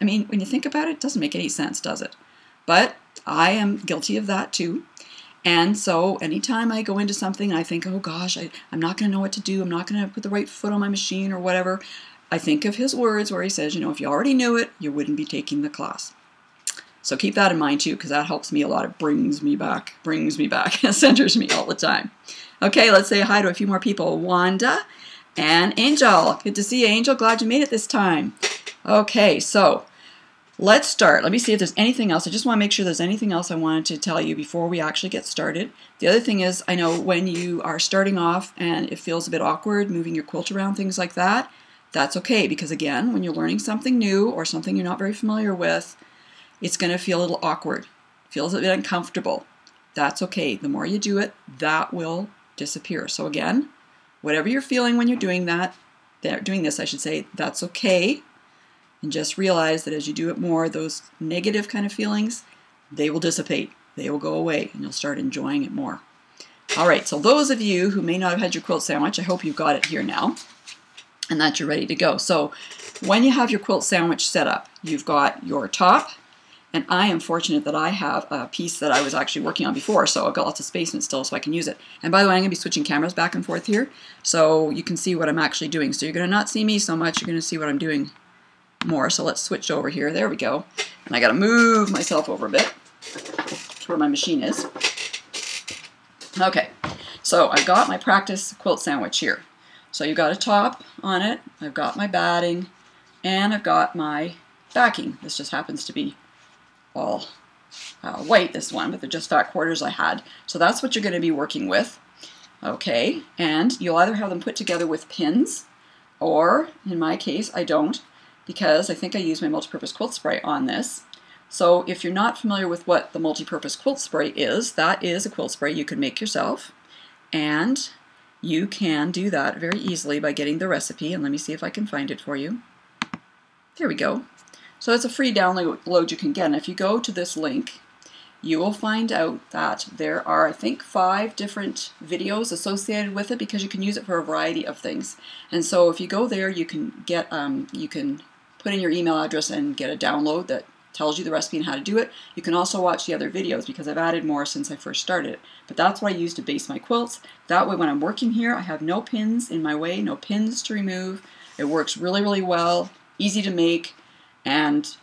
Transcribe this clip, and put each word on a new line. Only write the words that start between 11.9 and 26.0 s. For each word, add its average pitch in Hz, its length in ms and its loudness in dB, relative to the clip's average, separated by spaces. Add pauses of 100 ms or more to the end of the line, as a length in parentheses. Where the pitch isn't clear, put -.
I 170 80 0
think 226 260 2
of 208 120 0
his 262 180 0
words 214 360 2
where 180 120 -2
he 190 60 -2
says, 151 260 -2
you 165 60 -2
know, 151 100 -2
"If 147 100 -8
you 139 60 -2
already 240 260 2
knew 240 240 4
it, 233 220 -2
you 151 120 -4
wouldn't 147 260 -2
be 151 80 -4
taking 147 360 -4
the 147 80 -4
class." - 460 -10 (880)
So - 120 -2
keep 196 200 -2
that 196 160 6
in 165 80 0
mind 143 220 2
too, 156 140 -2
'cause - 140 -10
that 147 160 0
helps 165 260 -6
me 147 120 2
a 143 40 0
lot. - 160 0
It - 140 -8
brings 151 460 0
me 147 120 2
back, 165 460 -4
brings 156 380 -2
me - 80 2
back, - 260 0
<laughs> - 180 2
centers 254 460 6
me 214 140 2
all - 160 0
the - 80 -4
time. - 340 0 (540)
Okay, 220 260 6
let's 196 180 8
say 202 140 4
hi 202 220 4
to 190 40 2
a 175 60 2
few 202 140 0
more 196 120 2
people. 165 380 0
Wanda 185 600 2 (580)
and 170 400 4
Angel. 226 680 6